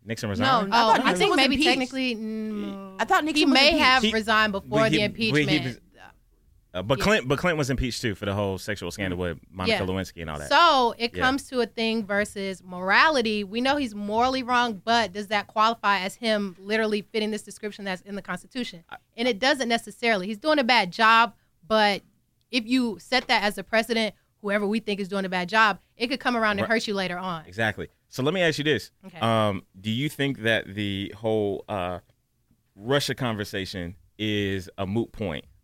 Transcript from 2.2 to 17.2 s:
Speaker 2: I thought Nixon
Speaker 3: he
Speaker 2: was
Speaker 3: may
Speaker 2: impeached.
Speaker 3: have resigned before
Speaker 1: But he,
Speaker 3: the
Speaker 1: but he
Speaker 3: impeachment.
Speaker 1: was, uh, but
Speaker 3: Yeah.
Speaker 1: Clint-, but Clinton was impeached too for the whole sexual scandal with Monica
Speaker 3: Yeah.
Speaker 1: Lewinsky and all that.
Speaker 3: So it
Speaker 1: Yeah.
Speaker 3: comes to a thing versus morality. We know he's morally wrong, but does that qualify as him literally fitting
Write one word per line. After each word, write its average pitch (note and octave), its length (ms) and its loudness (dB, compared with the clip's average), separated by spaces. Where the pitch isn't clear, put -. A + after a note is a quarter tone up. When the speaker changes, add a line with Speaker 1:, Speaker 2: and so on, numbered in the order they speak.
Speaker 2:
I A#3 60 0
thought F4+ 180 2
Nixon D4+ 140 -2
Speaker 3:
he D4+ 80 6
Speaker 2:
was C4+ 80 4
Speaker 3:
may C4+ 140 8
Speaker 2:
impeached. D4+ 160 4
Speaker 3:
have C4 200 6
resigned G#3+ 400 2
before G3 160 -8
Speaker 1:
But A3 120 4
he, G3+ 80 2
Speaker 3:
the G#3 100 0
Speaker 1:
but G#3 80 -10
he A3 120 0
Speaker 3:
impeachment. D3+ 360 2
Speaker 1:
was, A#2+ 140 -8
uh, F#2 120 -8
but B2+ 160 -2
Speaker 3:
Yeah. - 40 -2
Speaker 1:
Clint-, F#3+ 240 2
but C#3 120 0
Clinton F3 180 0
was C#3 140 -2
impeached B2 300 -2
too A2 140 -2
for G#2 100 -8
the G2 80 -2
whole G2 260 -2
sexual F#2 320 -6
scandal F#2 280 -4
with F2 200 -4
Monica F#2+ 340 -2
Speaker 3:
Yeah. F#2 40 -2
Speaker 1:
Lewinsky F#2 340 -6
and D#2+ 80 -8
all D2+ 100 -6
that. D2 100 -10
Speaker 3:
So C#4+ 500 4
it A#3 160 -6
Speaker 1:
Yeah. - 80 -2
Speaker 3:
comes C4 260 -2
to B3+ 120 -4
a A#3 40 0
thing A3+ 400 -4
versus G3 580 -4
morality. G#3+ 800 2
We G3+ 160 -6
know C4+ 180 2
he's B3 180 -4
morally A#3 480 0
wrong, A#3+ 420 0
but A3+ 260 2
does G3+ 160 -10
that G3+ 200 -2
qualify G#3+ 520 2
as F#3+ 160 -4
him G#3 440 -2
literally G#3+ 420 0
fitting G#3+ 300 -2